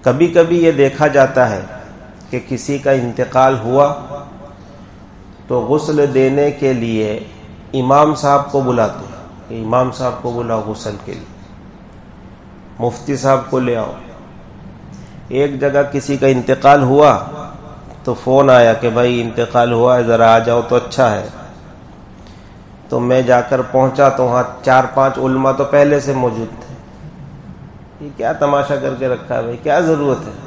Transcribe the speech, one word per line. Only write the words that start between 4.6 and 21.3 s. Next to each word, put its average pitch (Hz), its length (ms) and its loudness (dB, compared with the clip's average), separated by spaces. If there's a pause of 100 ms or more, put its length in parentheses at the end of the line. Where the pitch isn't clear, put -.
तो 123 140 0
गुस्ल 147 440 0
देने 131 460 2
के 135 200 -2
लिए 110 400 -2 (640)
इमाम 139 400 2
साहब 139 360 0
को 139 100 0
बुलाते 117 440 -2
हैं - 440 -20
कि 113 120 -10
इमाम 123 300 0
साहब 123 320 -6
को 120 80 -4
बुलाओ 113 340 -4
गुस्ल 107 260 -10 (140)
के 98 60 -14
लिए, - 140 -14 (1600)
मुफ्ती 123 360 -6
साहब 131 340 0
को 131 80 0
ले 123 160 -2
आओ। 107 180 -6 (1400)
एक 139 260 -2
जगह 143 260 0
किसी 139 320 -4
का 135 120 2
इंतकाल 135 520 4
हुआ 135 320 4 (920)
तो 123 100 -4
फोन 135 340 2
आया 120 240 8
कि 117 160 -2
भाई 123 300 0
इंतकाल 120 540 -2
हुआ 123 240 4
है, 123 80 0
जरा 113 220 4
आ 113 120 6
जाओ 117 220 0
तो 120 140 -2
अच्छा 123 340 0
है। 101 180 -4 (1600)